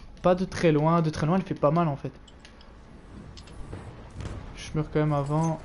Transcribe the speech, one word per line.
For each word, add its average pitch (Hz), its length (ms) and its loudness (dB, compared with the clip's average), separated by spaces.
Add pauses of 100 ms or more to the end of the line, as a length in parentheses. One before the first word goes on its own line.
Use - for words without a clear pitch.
(220)
pas 180 140 6
de 185 100 -2
très 175 260 2
loin. 156 300 6
De 156 80 2
très 151 160 -2
loin, 170 120 4
elle 190 60 0
fait - 120 -4
pas 147 160 4
mal, 170 160 4
en 143 80 -2
fait. 135 160 -8 (2500)
Je - 200 -12
meurs 156 160 0
quand 156 80 0
même 151 140 2
avant. 151 520 0